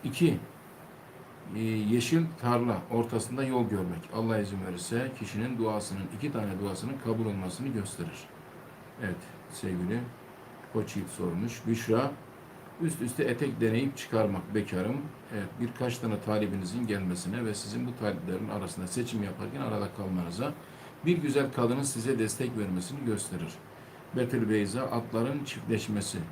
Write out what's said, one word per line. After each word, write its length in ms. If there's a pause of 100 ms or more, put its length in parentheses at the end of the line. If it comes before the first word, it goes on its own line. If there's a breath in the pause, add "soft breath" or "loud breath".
İki, 340 (1160)
e, 40
yeşil 640 (160)
tarla 500
ortasında 540
yol 240
görmek. 460
Allah 240
izin 280
verirse 520
kişinin 400
duasının, 440 (140)
iki 160
tane 280
duasının 340 (100)
kabul 220
olmasını 420
gösterir. 500 (840)
Evet, 140 (360)
sevgili 480 (720)
Koç 240
Yiğit 140
sormuş. 560
Büşra, 460 (720)
üst 200
üste 220
etek 360
deneyip 360
çıkarmak 580
bekarım. 420 (380)
Evet, 140 (120)
birkaç 380
tane 220
talibinizin 680
gelmesine 580
ve 100
sizin 320
bu 140
taliplerin 480
arasında 380
seçim 360
yaparken 380
arada 360
kalmanıza, 560 (540 loud breath)
bir 120
güzel 340
kadının 300
size 360
destek 400
vermesini 460
gösterir. 480 (640 loud breath)
Betül 340
Beyza, 320
atların 640
çiftleşmesi. 720 (140)